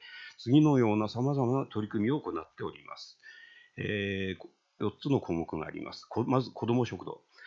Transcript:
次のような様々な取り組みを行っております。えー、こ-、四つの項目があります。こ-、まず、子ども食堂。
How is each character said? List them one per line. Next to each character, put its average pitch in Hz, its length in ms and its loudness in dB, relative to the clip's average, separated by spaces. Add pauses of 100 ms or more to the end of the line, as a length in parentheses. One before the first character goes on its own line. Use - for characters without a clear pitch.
(380)
次 139 240 6
の 147 180 6
よ 110 140 6
う 107 40 4
な 107 120 2
様 135 260 0
々 131 240 2
な 127 60 -2
取 107 220 -4
り - 40 -16
組 107 140 0
み 123 60 2
を 151 100 -2
行 - 80 -8
っ 82 260 -8
て - 80 -10
お 78 80 -6
り 73 140 -20
ま - 100 -14
す。 - 240 -18 (560)
え 98 600 -4
ー、 - 20 -8
こ-、 - 120 -18 (300)
四 104 120 0 (100)
つ 151 80 -4
の 131 100 4
項 - 140 -4
目 82 260 -2
が 76 80 -6
あ 76 40 -10
り 82 100 -8
ま - 100 -8
す。 - 140 -16
こ-、 - 180 -2
ま 127 160 2
ず、 120 120 -2
子 - 140 -6
ど 117 80 2
も 123 120 4
食 - 180 -8
堂。 - 180 -10 (260)